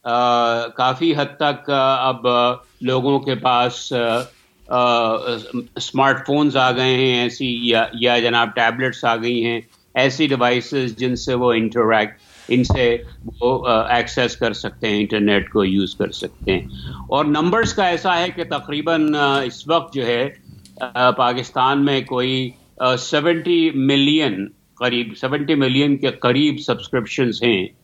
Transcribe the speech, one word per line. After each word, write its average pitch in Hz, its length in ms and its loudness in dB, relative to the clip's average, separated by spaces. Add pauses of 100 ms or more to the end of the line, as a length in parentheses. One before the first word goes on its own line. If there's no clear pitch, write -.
अ, 120 640 2
काफ़ी 131 440 0
हद 143 140 0
तक, 147 440 -4
अ, 131 380 2
अब, 123 180 -2
अ, 123 400 2 (160)
लोगों 131 380 0
के 135 140 -4
पास, 123 580 0
अ, 120 280 0 (500)
अ, 120 500 2 (580)
smartphones 135 800 0
आ 127 160 4
गए 127 240 2
हैं 123 300 2
ऐसी, 120 460 -2
या, 113 240 2
या 120 240 2
जनाब 117 280 2
tablets 120 560 -2
आ 117 120 2
गई 117 240 -2
हैं, 117 280 -4 (280)
ऐसी 135 300 2
devices 123 720 0
जिनसे 127 380 -2
वो 123 200 2
interact, 110 680 0 (300)
इनसे 123 540 2 (180)
वो, 123 360 -2
अ, 120 400 0
access 120 380 -2
कर 117 160 -2
सकते - 360 -8
हैं, 104 120 0
internet 104 480 0
को 104 160 0
यूज़ 95 340 -2
कर 95 120 -4
सकते - 420 -6
हैं। - 400 -6 (180)
और 147 160 0
numbers 180 460 0
का 185 180 0
ऐसा 175 240 -2
है 175 160 -2
कि 175 140 -8
तकरीबन, 151 680 -2
अ, 139 280 0
इस - 260 -10
वक्त 156 260 0
जो 135 100 -2
है, 120 240 0 (540)
अ, 123 280 2
पाकिस्तान 127 680 0
में 139 260 2
कोई, 127 480 -4 (300)
अ, 127 140 2
सेवेंटी 165 760 0
मिलियन 139 800 2 (280)
करीब, 120 360 -2
सेवेंटी 143 400 -2
मिलियन 139 420 2
के 135 140 -2
करीब 135 460 2
subscriptions 120 880 -4
हैं 101 260 0 (140)